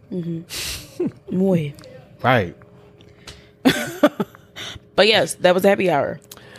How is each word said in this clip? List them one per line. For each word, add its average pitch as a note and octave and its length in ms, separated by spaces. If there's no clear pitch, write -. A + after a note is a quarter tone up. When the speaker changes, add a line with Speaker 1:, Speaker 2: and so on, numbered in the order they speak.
Speaker 1:
Mm-hmm. - 920
<laughs> F#3 60
Muy. F3+ 380
Speaker 2:
Right. A#2 340
Speaker 1:
<laughs> C4 80
But F#3+ 100
yes, G3 300
that F3+ 180
was F#3 80
happy G3 280
hour. C#3+ 280